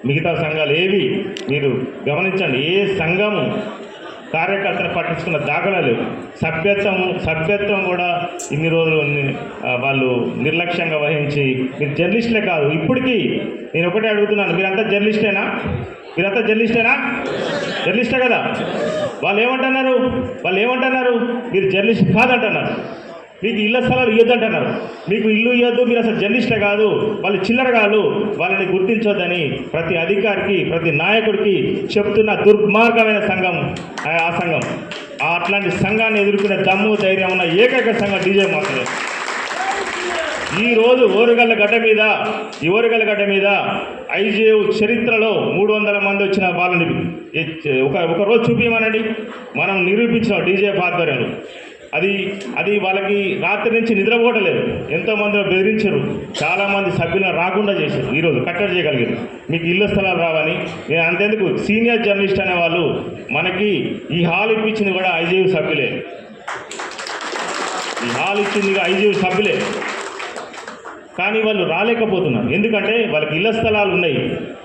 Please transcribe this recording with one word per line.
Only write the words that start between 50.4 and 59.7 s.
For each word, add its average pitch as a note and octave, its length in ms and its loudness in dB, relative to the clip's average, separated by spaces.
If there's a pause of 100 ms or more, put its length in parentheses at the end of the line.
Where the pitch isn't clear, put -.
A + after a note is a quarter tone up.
డీజే G3 220 2
ఆధ్వర్యంలో. E3+ 600 0 (640)
అది, F#3+ 400 -2 (240)
అది G3+ 220 0
వాళ్ళకి G3 640 0
రాత్రి G#3+ 380 0
నుంచి A3+ 140 2
నిద్రపోవట్లేదు, G3+ 960 2
ఎంతోమందిని G3+ 520 0
బెదిరించారు, G3+ 760 0 (240)
చాలామంది G3 480 0
సభ్యులను E3 460 0
రాకుండా F#3+ 360 0
చేశారు, C#3 420 -2
ఈరోజు D#3 240 2
కట్టడి F3+ 340 -2
చేయగలిగారు. D3 440 0 (340)
మీకు E3 140 -2
ఇళ్ల F3+ 200 2